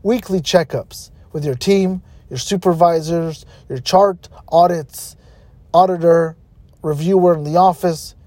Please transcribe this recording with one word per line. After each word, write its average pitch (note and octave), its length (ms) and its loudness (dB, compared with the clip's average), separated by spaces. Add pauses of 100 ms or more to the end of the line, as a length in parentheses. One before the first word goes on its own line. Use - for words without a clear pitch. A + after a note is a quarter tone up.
weekly G3 380 -2
checkups - 720 -4 (220)
with D3+ 120 -8
your C3+ 100 -4
team, F#3+ 460 0 (300)
your C3 80 -10
supervisors, E3+ 1040 -2 (220)
your C3 120 -10
chart F#3 480 0 (200)
audits, E3+ 680 -2 (540)
auditor, E3+ 640 2 (460)
reviewer F3 540 2
in D3+ 80 -8
the D#3 140 -2
office F3+ 580 0 (120)